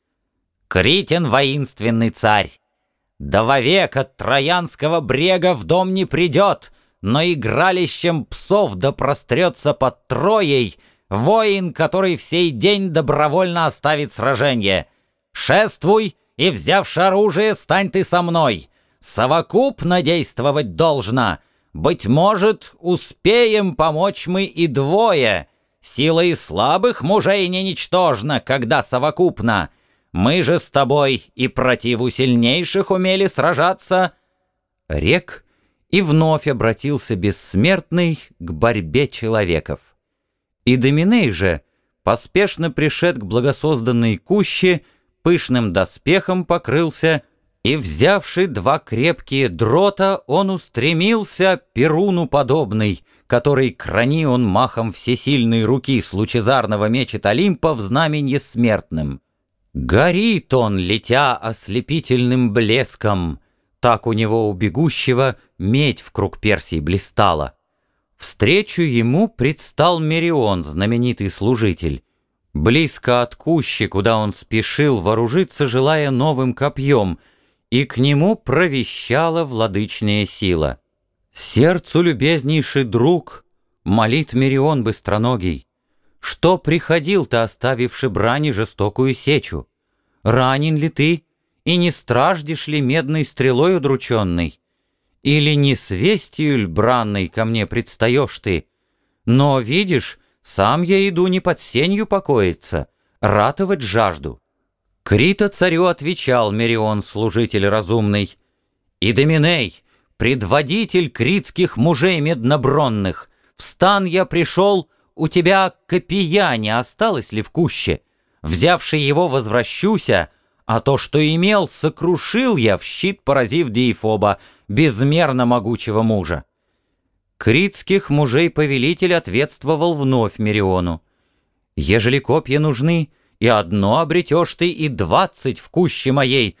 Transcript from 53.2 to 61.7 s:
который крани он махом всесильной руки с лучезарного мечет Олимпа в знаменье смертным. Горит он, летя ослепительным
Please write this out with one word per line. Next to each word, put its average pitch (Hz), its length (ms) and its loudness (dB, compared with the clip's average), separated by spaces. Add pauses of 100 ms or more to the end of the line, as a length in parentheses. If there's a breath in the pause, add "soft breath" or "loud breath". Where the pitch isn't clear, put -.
который 131 440 2
крани 139 540 -2
он 123 200 2
махом 113 480 0
всесильной 117 720 0
руки 131 360 0
с - 120 -8
лучезарного 107 760 0
мечет 117 380 -2
Олимпа 160 480 2
в 117 60 -6
знаменье 143 580 0
смертным. 80 840 -2 (540)
Горит 170 800 2
он, 110 240 2
летя 113 580 0
ослепительным 123 1160 -2